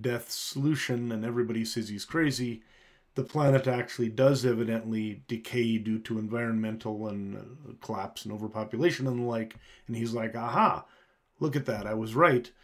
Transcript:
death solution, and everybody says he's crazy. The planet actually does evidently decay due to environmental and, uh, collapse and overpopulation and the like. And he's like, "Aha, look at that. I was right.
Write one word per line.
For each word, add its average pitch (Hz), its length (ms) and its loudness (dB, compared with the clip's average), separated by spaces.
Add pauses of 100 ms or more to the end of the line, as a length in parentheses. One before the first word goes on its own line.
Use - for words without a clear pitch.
death 120 300 -2
solution, 139 800 -2
and 110 140 -4
everybody 117 400 0
says 110 240 -4
he's 101 160 -8
crazy. 123 580 0 (540)
The 131 80 0
planet 135 420 4
actually 120 440 0
does 127 360 6
evidently 110 800 0
decay 117 520 0
due 110 200 0
to 110 220 -4
environmental 110 880 -2
and, 101 280 -6
uh, 113 440 -16
collapse - 440 -8
and 107 80 -8
overpopulation 110 760 0
and 120 100 -2
the 120 60 -2
like. 113 320 -4 (320)
And 117 80 -4
he's 113 160 -2
like, 113 240 -4
"Aha, 120 480 0 (560)
look 147 160 0
at 139 100 -2
that. 104 180 -2
I 107 100 -2
was 110 200 -4
right. 135 340 6 (140)